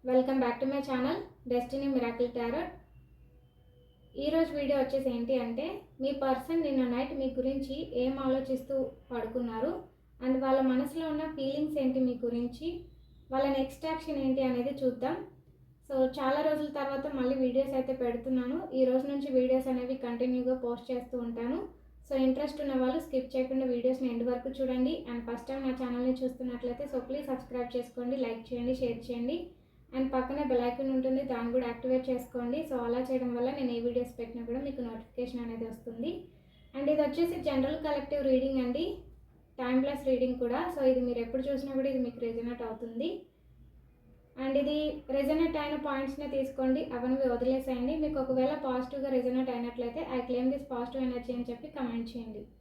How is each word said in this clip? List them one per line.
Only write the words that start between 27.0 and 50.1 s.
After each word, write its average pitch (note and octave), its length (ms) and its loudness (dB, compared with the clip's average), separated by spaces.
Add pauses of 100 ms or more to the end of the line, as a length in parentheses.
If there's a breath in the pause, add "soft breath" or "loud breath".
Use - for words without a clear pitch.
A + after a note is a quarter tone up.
ప్లీజ్ C#4+ 220 -4
సబ్స్క్రైబ్ B3 460 -4
చేసుకోండి, B3 400 -4 (100)
లైక్ A3+ 240 -4
చేయండి, B3 320 -2
షేర్ A#3 260 0
చేయండి. B3 300 -2 (580 loud breath)
And C4 180 2
పక్కనే C4 380 0
బెల్ A#3+ 160 4
ఐకాన్ C4+ 300 0
ఉంటుంది, C4 260 2 (100)
దాన్ని A#3 220 -2
కూడా B3+ 160 4
యాక్టివేట్ B3+ 400 2
చేసుకోండి. B3 580 -2
So, C4 160 -2
అలా A#3+ 240 0
చేయడం B3+ 300 0
వల్ల B3+ 180 2
నేను B3 220 0
ఏ - 100 -2
వీడియోస్ B3 320 -2
పెట్టినా A#3 300 -8
కూడా C4 180 -2
మీకు C4+ 200 -6
నోటిఫికేషన్ B3 560 -8
అనేది A3+ 260 -6
వస్తుంది. A#3+ 400 -6 (640 soft breath)
And C#4+ 160 0
ఇది D4 140 4
వచ్చేసి E4+ 300 0 (140)
జనరల్ C#4+ 380 2
కలెక్టివ్ C#4+ 420 0
రీడింగ్ C4 340 4
అండి, D4+ 220 0 (760)
టైమ్‌లెస్ C4 500 2
రీడింగ్ B3 340 2
కూడా. B3 140 2 (160)
So, C#4+ 60 -2 (120)
ఇది B3+ 140 4
మీరు A#3 200 0
ఎప్పుడు C4 240 -2
చూసినా C#4 280 -2
కూడా C4+ 140 2
ఇది B3+ 160 2
మీకు - 180 -8
రెజొనేట్ A#3 420 -4
అవుతుంది. A3+ 400 -4 (1300)
And C4+ 180 0
ఇది D4 180 2 (360)
రెజొనేట్ D#4 440 2
అయిన D4 160 -2 (100)
పాయింట్స్‌నే C4+ 480 -2
తీసుకోండి, C4+ 480 0 (140)
అవన్నీ B3+ 380 2
వదిలేసేయండి. B3+ 680 0
మీకు D4+ 220 0
ఒకవేళ C4 300 2 (120)
పాజిటివ్‌గా C4 500 -2
రెజొనేట్ B3+ 380 2
అయినట్లయితే, A#3+ 480 -4 (140)